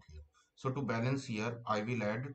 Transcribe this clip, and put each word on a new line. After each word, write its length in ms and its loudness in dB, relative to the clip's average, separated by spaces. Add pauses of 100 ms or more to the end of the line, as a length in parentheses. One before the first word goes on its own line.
here. 120 -14 (340)
So 140 -2
to 120 0
balance 440 2
here, 320 0 (100)
I 140 4
will 220 0
add 200 0 (120)